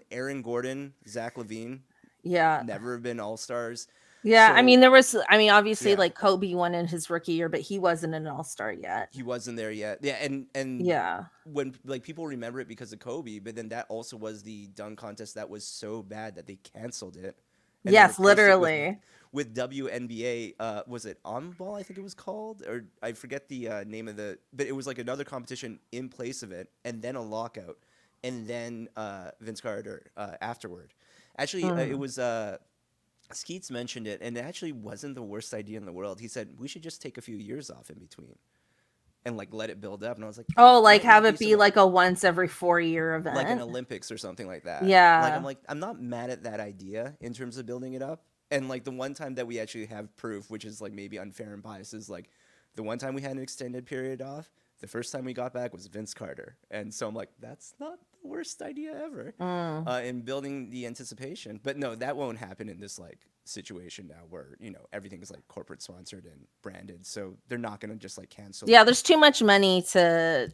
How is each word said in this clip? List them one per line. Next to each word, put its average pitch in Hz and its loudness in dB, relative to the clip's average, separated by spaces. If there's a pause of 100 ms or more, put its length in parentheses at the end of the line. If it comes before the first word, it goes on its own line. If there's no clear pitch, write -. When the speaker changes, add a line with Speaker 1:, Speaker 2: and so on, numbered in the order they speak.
(120)
Speaker 1:
Aaron 131 -8
Gordon, 131 -6 (140)
Zach 117 -8
LaVine, 117 -12 (420)
Speaker 2:
Yeah. 160 2
Speaker 1:
never 113 -8
have 120 -10
been 117 -6
All-Stars. 113 -8 (360)
Speaker 2:
Yeah, 220 10
I 233 10
Speaker 1:
So - 6
Speaker 2:
mean, 254 12
there 254 12
was, 254 10 (140)
I 208 10
mean, 214 8
obviously, 202 6
Speaker 1:
Yeah. 202 6
Speaker 2:
like, 185 2
Kobe 190 2
won 175 0
in 175 -2
his 165 -6
rookie 170 -4
year, 165 0
but 156 -2
he 196 -6
wasn't 165 0
an 156 -6
All-Star 135 -8
yet. 92 -8
Speaker 1:
He 131 -12
wasn't 120 -6
there 110 -6
yet. 107 -8
Yeah, 139 -2
and, 139 -6
and 135 -4
Speaker 2:
Yeah. 92 -2 (180)
Speaker 1:
when, 139 -6 (100)
like, 131 -8
people 165 -12
remember 123 -8
it 120 -10
because 113 -16
of 110 -18
Kobe, 123 -10
but 107 -14
then 110 -10
that 117 -8
also 113 -10
was 107 -12
the 104 -16
dunk 104 -14
contest 107 -14
that 107 -10
was 104 -14
so 110 -10
bad 104 -14
that 87 -18
they 98 -16
canceled 104 -14
it. 92 -14 (460)
And 190 6
they 208 10
Speaker 2:
Yes, - -
Speaker 1:
replaced 202 8
it 190 8
with 165 4
Speaker 2:
literally. 165 -4 (320)
Speaker 1:
with 131 -6
W 131 -6
N 123 -6
B 113 -8
A, 120 -6
uh, 110 -6
was 120 -12
it 98 -14
On 131 -10
Ball, 185 -12
I 202 -12
think 190 -16
it - -14
was 190 -16
called? 214 -14
Or 113 -10 (140)
I 117 -8
forget 131 -14
the, 127 -10
uh, 104 -8
name 110 -12
of 107 -14
the, 104 -12 (140)
but 139 -2
it 123 -6
was, 135 -8
like, 127 -8
another 127 -6
competition 123 -12 (120)
in 127 -10
place 127 -10
of 101 -14
it, 90 -14 (140)
and 117 -10
then 123 -8
a 127 -6
lockout, 110 -10 (460)
and 123 -8
then, 117 -10
uh, 98 -10 (100)
Vince 110 -14
Carter, 107 -10
uh, 98 -12
afterward. 95 -12 (440)
Actually, 175 -4
uh, - -2
it 139 -4
Speaker 2:
Mm. 139 -6
Speaker 1:
was, 135 -8
uh, 113 -4 (760)
Skeets - -12
mentioned 120 -8
it, 104 -8
and 120 -8
it 117 -6
actually 165 -10
wasn't 117 -12
the 123 -12
worst 104 -10
idea 107 -10
in 104 -12
the 87 -14
world. 95 -8
He 117 -14
said, 107 -12
"We 123 -12
should 160 -16
just 165 -16
take 135 -14
a 123 -14
few 113 -14
years 120 -12
off - -20
in 73 -20
between 78 -20 (880)
and, 120 -6
like, 98 -12
let 110 -8
it 101 -14
build 101 -12
up." 117 -6
And 107 -12
I 107 -10
was 107 -16
like, 117 -12 (100)
Speaker 2:
Oh, 240 12
Speaker 1:
"That - -
Speaker 2:
like, 208 10
Speaker 1:
might - -
Speaker 2:
have 220 10
Speaker 1:
not - -
Speaker 2:
it 220 8
Speaker 1:
be - -4
so 214 0
Speaker 2:
be, 214 10
Speaker 1:
much," - 4
Speaker 2:
like, 202 6
a 202 10
once 180 4
every 180 4
four-year 165 0 (140)
Speaker 1:
like 143 -2
an 240 -2
Speaker 2:
event? - -
Speaker 1:
Olympics 120 -10
or 107 -12
something 95 -12
like 87 -12
that. 85 -6
Speaker 2:
Yeah. 175 10
Speaker 1:
Like, 156 4
I'm 143 -4
like, 135 -10
I'm 147 -8
not 190 -10
mad 120 -8
at 123 -10
that 110 -8
idea 104 -10
in 120 -12
terms 120 -12
of 127 -14
building 123 -12
it 131 -10
up. 151 -12 (260)
And, 135 -2
like, 127 -8
the 139 -10
one 131 -6
time 131 -12
that 123 -6
we 117 -8
actually 110 -10
have 107 -14
proof, 107 -10
which 110 -12
is, 107 -16
like, 104 -12
maybe 101 -12
unfair 104 -14
and 104 -18
biased, 104 -16
is, 104 -16
like, 92 -14 (460)
the 110 -10
one 113 -6
time 135 -8
we 139 -8
had 139 -8
an 135 -8
extended 127 -12
period 131 -8
off, 139 -14 (280)
the 110 -18
first 120 -8
time 131 -10
we 127 -8
got 123 -8
back 123 -8
was 92 -20
Vince 104 -12
Carter. - -16 (120)
And 107 -10
so 117 -8
I'm 107 -10
like, 101 -12
"That's - -20
not 339 -16 (220)
the 339 -18
worst 311 -12
idea 302 -12 (100)
ever," 285 -14
Speaker 2:
Mm. 170 -6
Speaker 1:
uh, 123 -4
in 123 -8
building 135 -8
the 123 -12
anticipation. 117 -14
But 139 -6
no, 127 -6
that 127 -6
won't 127 -6
happen 107 -12
in 90 -14
this, 98 -16
like, - -20 (200)
situation 90 -16
now 82 -20
where, 69 -18
you 107 -16
know, 62 -20
everything 98 -14
is, 98 -20
like, - -20
corporate - -16
sponsored 90 -18
and 73 -20 (140)
branded. 92 -18
So 98 -12 (100)
they're 120 -8
not 107 -10
gonna 110 -12
just, 98 -16
like, 95 -20
cancel - -12
Speaker 2:
Yeah, 226 12
Speaker 1:
it. - -
Speaker 2:
there's 240 6
too 320 6
much 294 8
money 196 6
to, 165 4